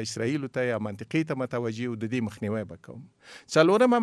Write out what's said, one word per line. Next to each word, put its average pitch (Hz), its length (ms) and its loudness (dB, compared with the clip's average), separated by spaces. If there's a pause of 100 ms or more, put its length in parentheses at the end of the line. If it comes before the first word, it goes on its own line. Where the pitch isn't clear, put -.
اسرائیلو 131 400 -2 (100)
ته 127 140 0
یا 113 60 0 (100)
منطقې 113 440 -4
ته 131 100 -4
متوجه 120 480 -4
وو، 113 120 -8
د 117 120 -4
دې 127 140 0
مخنیوی 107 360 -4 (100)
به 80 40 -18 (120)
کوم. 120 120 -16 (540)
څلورمه 220 480 6